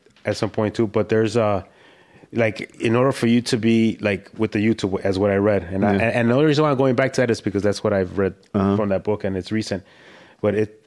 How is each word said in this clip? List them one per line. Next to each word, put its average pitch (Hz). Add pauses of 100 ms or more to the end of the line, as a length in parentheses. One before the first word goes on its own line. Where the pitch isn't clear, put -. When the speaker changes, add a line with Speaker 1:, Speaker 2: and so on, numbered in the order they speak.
(260)
Speaker 1:
at 107
some 104
point 107
too, 113
but 101
there's, 110
uh, 104 (680)
like, -
in 113
order 131
for 120
you 120
to 120
be, 113
like, 104
with 110
the 110
YouTube, 107
as 95
what 101
I 98
read, 101
and 95
I, 101
Speaker 2:
Yeah. 101
Speaker 1:
and, 113
and 117
the 120
only 147
reason 151
why 151
I'm 131
going 135
back 131
to 131
that 117
is 107
because 98
that's 101
what 107
I've 92
read 95 (180)
Speaker 2:
Uh-huh. 101
Speaker 1:
from 104
that 95
book, 104
and 95
it's 90
recent. 104 (580)
But 104
it, 107